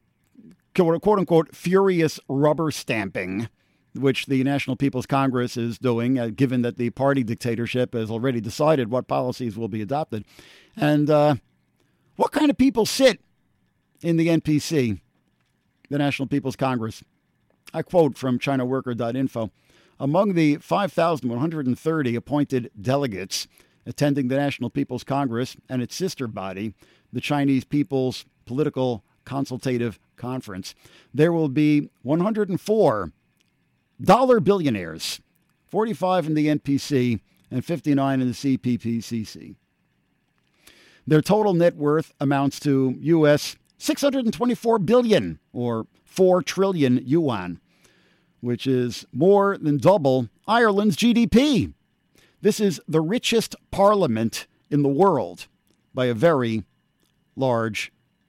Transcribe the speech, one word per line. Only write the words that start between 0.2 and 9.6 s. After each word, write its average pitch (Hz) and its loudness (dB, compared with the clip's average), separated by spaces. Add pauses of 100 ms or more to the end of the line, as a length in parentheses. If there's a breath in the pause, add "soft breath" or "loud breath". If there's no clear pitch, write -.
quote, 170 2
quote 208 2
unquote, 170 2
furious 180 2
rubber 147 0
stamping, 101 -6 (460)
which 131 -2
the 135 0
National 135 -2
People's 127 -4
Congress 131 -2
is 117 -4
doing, 123 0
uh, 117 -2
given 123 0
that 120 -4
the 120 -2
party 135 0
dictatorship 117 -4
has 113 -4
already 117 -2
decided 127 0
what 123 -4
policies 127 -4
will 113 -6